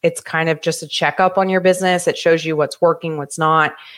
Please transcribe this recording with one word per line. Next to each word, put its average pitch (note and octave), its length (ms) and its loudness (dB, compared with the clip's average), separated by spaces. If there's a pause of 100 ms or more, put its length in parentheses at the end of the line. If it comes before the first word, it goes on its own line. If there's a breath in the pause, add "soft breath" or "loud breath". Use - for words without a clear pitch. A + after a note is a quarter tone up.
It's E3 180 0
kind E3 280 -4
of D#3 140 -2
just E3 200 -4
a D#3+ 60 -14
checkup F#3 500 0
on F#3+ 100 0
your F#3+ 120 2
business. F3+ 480 2
It - 100 -2
shows E3 260 2
you D#3+ 120 -4
what's D3 240 -2
working, E3 360 0
what's C#3+ 220 -10
not. D#3+ 380 2 (220 loud breath)